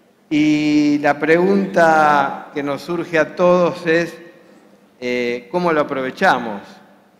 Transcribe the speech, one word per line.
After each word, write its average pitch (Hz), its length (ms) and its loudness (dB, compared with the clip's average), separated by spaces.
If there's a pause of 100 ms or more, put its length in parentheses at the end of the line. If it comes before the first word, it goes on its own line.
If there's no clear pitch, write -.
(340)
Y 151 680 2
la 143 180 0
pregunta 160 1400 2
que 143 80 -6
nos 139 180 -4
surge 170 380 -4
a 147 180 -2
todos 180 500 2
es, 165 300 0 (840)
eh, 123 540 -4
¿cómo 175 220 -2
lo 151 80 2
aprovechamos? 131 800 -2 (580)